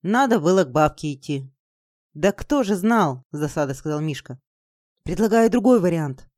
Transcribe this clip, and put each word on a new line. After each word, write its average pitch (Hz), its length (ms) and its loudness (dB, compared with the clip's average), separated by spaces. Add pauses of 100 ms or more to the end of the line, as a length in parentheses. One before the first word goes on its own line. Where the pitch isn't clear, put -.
«Надо 220 380 2
было 180 240 2
к 127 80 -8
бабке 151 420 0
идти». 135 340 -8 (640)
«Да 175 180 0
кто 277 320 -2
же 196 100 0
знал?» 180 560 0
с 147 80 -10
досадой 143 380 -4
сказал 151 240 -6
Мишка. 143 400 -8 (640)
«Предлагаю 220 440 2
другой 240 300 4
вариант», 165 600 -2